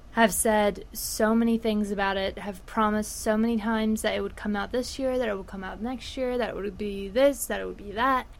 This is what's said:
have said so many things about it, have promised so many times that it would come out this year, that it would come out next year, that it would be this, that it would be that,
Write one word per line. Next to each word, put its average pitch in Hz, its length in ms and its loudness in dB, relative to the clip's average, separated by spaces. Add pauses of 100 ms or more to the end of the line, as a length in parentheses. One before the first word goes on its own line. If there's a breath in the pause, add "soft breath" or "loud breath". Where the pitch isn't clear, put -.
(140)
have 226 200 6
said 208 580 2
so 220 440 2
many 233 240 4
things 214 320 0
about 196 260 0
it, 196 220 -4
have 190 260 -10
promised 214 560 0
so 214 160 2
many 226 220 2
times 220 420 0
that 202 140 0
it 202 60 -2
would 196 140 -6
come 208 200 -2
out 196 160 -4
this 247 260 -2
year, 254 220 0
that 240 100 0
it 196 80 -2
would 196 80 -8
come 196 180 -10
out 190 200 -8
next 254 340 -8
year, 247 220 -2
that 214 100 0
it - 60 -6
would 190 240 -6
be 196 300 -6
this, 262 360 4
that 202 160 -4
it 190 60 -6
would 185 100 -10
be 202 140 -14
that, 247 340 2 (140)